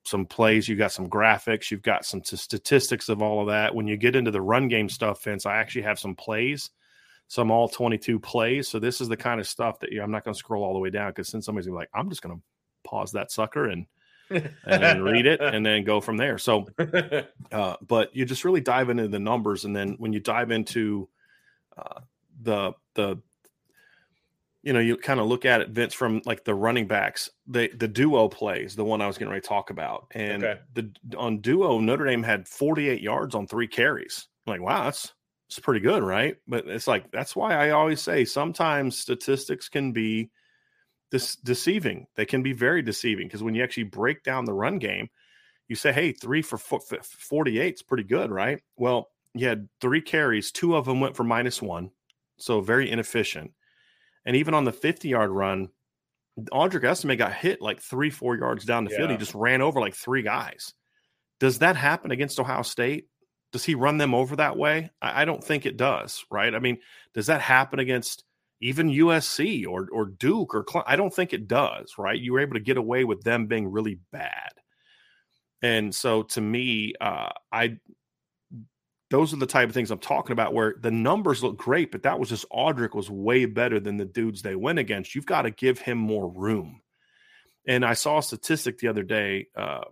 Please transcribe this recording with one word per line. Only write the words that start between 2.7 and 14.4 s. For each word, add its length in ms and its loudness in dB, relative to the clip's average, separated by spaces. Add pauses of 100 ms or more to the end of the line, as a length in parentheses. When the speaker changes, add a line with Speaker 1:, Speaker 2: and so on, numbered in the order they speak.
Speaker 1:
of 120 0
all 200 2
of 80 0
that. 260 2
When 140 -2
you 80 0
get 180 4
into 160 4
the 100 0
run 280 4
game 200 2
stuff, 360 -2
Vince, 220 -4
I 100 0
actually 260 -2
have 160 -2
some 160 -6
plays, 560 -4 (560)
some 240 0
all 180 6
twenty-two 520 0
plays. 480 0
So 100 -4
this 220 2
is 80 -4
the 80 -2
kind 240 0
of 80 -6
stuff 320 -4
that 100 -8
you, 100 -6
I'm 120 -4
not 120 -4
gonna 120 -6
scroll 260 -6
all 100 -2
the 60 -2
way 120 -2
down, 220 -4
'cause 200 -10
then 100 -8
somebody's 240 -6
gonna 100 -8
be 40 -8
like, 120 -12
"I'm 160 -4
just 140 -10
gonna 180 -12 (440)
pause 280 -6
that 200 -6
sucker 360 -2
and, 180 -6 (440)
Speaker 2:
<laughs> 340 -4